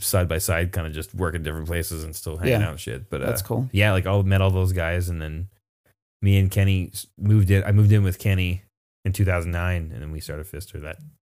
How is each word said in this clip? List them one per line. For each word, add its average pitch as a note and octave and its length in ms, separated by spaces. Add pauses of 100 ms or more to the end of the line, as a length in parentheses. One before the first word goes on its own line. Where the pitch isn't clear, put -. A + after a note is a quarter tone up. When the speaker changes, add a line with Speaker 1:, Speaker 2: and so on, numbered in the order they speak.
Speaker 1:
side F2+ 260
by D#2+ 100
side, F2 340
kind E2 140
of D#2 60
just D#2 220
working F2 280
different D#2+ 240
places E2 380
and D#2 100
still D#2 220
hanging A2+ 240
Speaker 2:
Yeah. G2+ 60
Speaker 1:
out E2 60
and E2+ 80
shit. - 300
But, C2+ 120
uh, B1+ 40
Speaker 2:
That's - 160
cool. A#2+ 300
Speaker 1:
yeah, G2+ 200
like, F#2 140
all G2+ 160
met F#2+ 180
all F#2+ 100
those F#2 220
guys, F2 360
and E2+ 120
then D#2 280 (720)
me G2 160
and F#2+ 120
Kenny G2 420
s-, - 140 (120)
moved G#2 320
in. G2 140
I G#2 80
moved G#2 200
in G#2+ 120
with F#2 140
Kenny F#2 440 (420)
in F#2 80
two G2+ 120
thousand F2 280
nine, F2 400
and B1+ 100
then D2+ 80
we D#2 100
started D2+ 260
Fister - 360
that, D#2 140 (260)